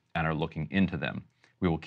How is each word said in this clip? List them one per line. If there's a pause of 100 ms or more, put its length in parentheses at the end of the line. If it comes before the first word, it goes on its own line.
(140)
and
are
looking
into
them. (340)
We
will